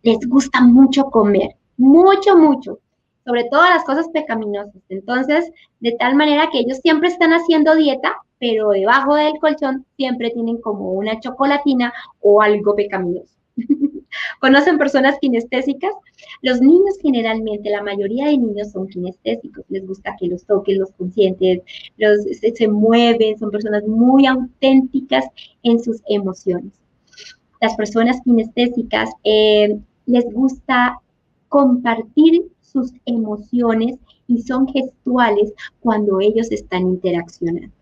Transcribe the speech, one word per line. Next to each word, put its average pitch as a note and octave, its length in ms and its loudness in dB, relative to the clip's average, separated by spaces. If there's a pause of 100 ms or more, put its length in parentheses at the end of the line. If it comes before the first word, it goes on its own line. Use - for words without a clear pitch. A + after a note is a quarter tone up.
Les A3+ 160 2 (100)
gusta C4 340 0
mucho C4+ 480 6
comer, G#3 460 0 (200)
mucho, F#4 600 6
mucho. D4+ 420 2 (460)
Sobre A#3+ 260 -2
todo D4 120 2
las F4 220 4
cosas D#4+ 240 -4
pecaminosas. G#3 800 -8
Entonces, C4 640 -2 (300)
de A#3 180 -2
tal B3 160 0
manera D4+ 360 2
que C4+ 100 -2
ellos B3+ 180 -4
siempre E4 300 2
están E4+ 240 2
haciendo D#4+ 420 2
dieta, D#4+ 400 0 (240)
pero A3 320 -2
debajo B3+ 460 2
del D4+ 240 -2
colchón C#4+ 440 -2 (120)
siempre B3 340 -4
tienen A#3 300 -6
como G3 320 -6
una G#3+ 280 -4
chocolatina C4 720 -2 (280)
o G#3 200 4
algo G#3 340 2
pecaminoso. F#3+ 600 -6 (220)
<laughs> C#4 420 -6 (420)
¿Conocen C#4+ 380 4
personas C#4 420 0
kinestésicas? C4 720 -4 (500)
Los B3+ 180 0
niños F4+ 420 4
generalmente, A3 680 -4
la G3+ 120 -4
mayoría G3+ 440 -4
de D4 120 2
niños G#3 320 -4
son F#3+ 180 -8
kinestésicos. F#3 800 -10
Les F#3+ 180 -10
gusta - 320 -12
que F3+ 100 -6
los F3+ 160 -8
toquen, G3+ 340 -2
los F#3+ 140 -6
consienten, F#3 680 -2 (340)
los, G#3 260 2
se, G#3+ 320 -4
se A3+ 140 0
mueven, A3 680 2
son G#3+ 120 -8
personas G#3 360 -4
muy B3 400 4
auténticas C4 1000 0 (360)
en A#3 200 2
sus A3+ 260 -6
emociones. F#3+ 640 -4 (880)
Las A3 140 0
personas A3+ 480 -2
kinestésicas, A#3 880 -2 (140)
eh, G#3 540 2 (280)
les A#3+ 260 2
gusta B3 680 -2 (500)
compartir B3+ 960 2 (140)
sus B3+ 320 -6 (120)
emociones A3+ 920 -2 (300)
y A#3+ 160 0
son C4 260 -2
gestuales A#3+ 840 -2 (280)
cuando G#3 400 0
ellos A3+ 320 0
están F#3 300 -6
interaccionando. F3 1000 -6